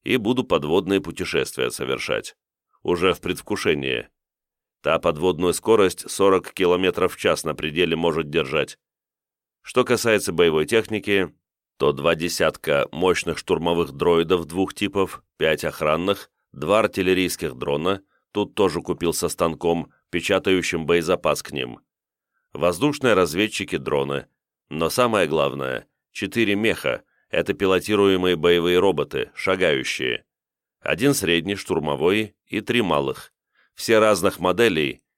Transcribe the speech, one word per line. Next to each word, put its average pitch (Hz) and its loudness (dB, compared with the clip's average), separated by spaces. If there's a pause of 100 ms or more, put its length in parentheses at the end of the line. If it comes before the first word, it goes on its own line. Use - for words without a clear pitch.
и 120 0
буду 123 0
подводные 87 0
путешествия 69 -4
совершать. 64 -6 (460)
Уже 90 0
в - -8
предвкушении. 73 -4 (760)
Та 78 2
подводную 85 0
скорость 104 2
сорок 95 2
километров 90 0
в - -16
час 85 0
на 78 -4
пределе 80 -2
может 80 0
держать. 73 -2 (840)
Что - 0
касается 110 2
боевой 82 4
техники, 104 0 (440)
то 73 2
два 76 0
десятка 80 -2
мощных 85 0
штурмовых 85 -2
дроидов 82 2
двух 92 -2
типов, 98 -4 (140)
пять 78 0
охранных, 80 -2 (220)
два 85 2
артиллерийских 92 0
дрона, 76 -2 (300)
тут 101 -4
тоже 90 2
купил 82 -2
со 82 -4
станком, 85 -2 (180)
печатающим 90 0
боезапас 82 0
к - -16
ним. 64 -8 (720)
Воздушные 120 0
разведчики-дроны. 78 0 (420)
Но 80 -2
самое 110 2
главное, 67 -2 (260)
четыре 101 -2
меха, 95 -2 (260)
это - 0
пилотируемые 95 2
боевые 87 4
роботы, 73 0
шагающие. 71 -2 (560)
Один 104 0
средний, 87 0
штурмовой 87 -2 (100)
и 104 -6
три 120 0
малых. 73 -2 (400)
Все 113 2
разных 101 2
моделей, 87 0 (160)